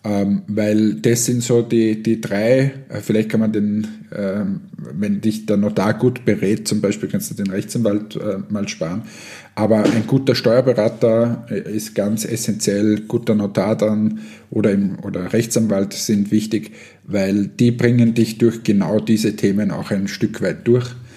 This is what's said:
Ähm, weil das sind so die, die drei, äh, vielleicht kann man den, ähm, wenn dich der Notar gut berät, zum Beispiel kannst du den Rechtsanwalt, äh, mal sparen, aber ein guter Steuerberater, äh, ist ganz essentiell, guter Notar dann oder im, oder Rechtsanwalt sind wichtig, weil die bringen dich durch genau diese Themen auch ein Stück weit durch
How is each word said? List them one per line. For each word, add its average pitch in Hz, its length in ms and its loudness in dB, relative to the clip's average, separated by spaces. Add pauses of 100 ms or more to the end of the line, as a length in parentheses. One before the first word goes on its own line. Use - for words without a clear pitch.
Ähm, 101 440 0
weil 107 460 2
das 117 320 0
sind 120 160 0
so 120 220 2
die, 110 400 2
die 113 180 0
drei, 120 500 2 (160)
äh, 104 140 -8
vielleicht 110 280 0
kann 113 100 0
man 107 120 2
den, 104 360 0 (280)
ähm, 98 460 -4 (160)
wenn 98 440 -4
dich 107 260 -2
der 101 100 2
Notar 107 380 2
gut 123 280 0
berät, 107 440 0
zum 107 140 0
Beispiel 98 280 -2
kannst - 220 -4
du - 40 -10
den 101 140 -4
Rechtsanwalt, 104 680 -2
äh, 101 220 -4 (100)
mal 101 220 -4
sparen, 87 320 -6 (540)
aber 107 280 2
ein 107 220 2
guter 135 300 2
Steuerberater, 117 1120 2
äh, - 260 -6
ist - 200 -6
ganz 107 300 0
essentiell, 107 760 0
guter - 320 -2
Notar 104 420 0
dann 107 440 0 (320)
oder 110 200 2
im, 98 320 0
oder 90 300 -6
Rechtsanwalt 107 600 0
sind 101 380 0
wichtig, 107 400 -2 (320)
weil 98 440 0
die 120 240 2
bringen 120 420 4
dich 113 240 0
durch 113 260 2
genau 101 360 2
diese 110 360 0
Themen 98 360 0
auch 85 180 -8
ein 98 180 -2
Stück - 340 -4
weit 90 260 -2
durch 123 180 4 (320)